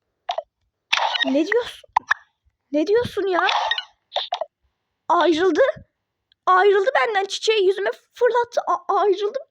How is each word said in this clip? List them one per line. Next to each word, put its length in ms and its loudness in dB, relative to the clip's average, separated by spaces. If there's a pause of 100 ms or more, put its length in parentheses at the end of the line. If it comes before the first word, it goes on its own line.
(1300)
Ne 220 0
diyorsun? 420 -4 (840)
Ne 160 0
diyorsun 400 0
ya? 200 0 (1600)
Ayrıldı. 520 2 (840)
Ayrıldı 500 4
benden. 300 0
Çiçeği 420 0
yüzüme 240 0 (220)
fırlattı. 540 0
A-, 280 -2
ayrıldı 440 0 (120)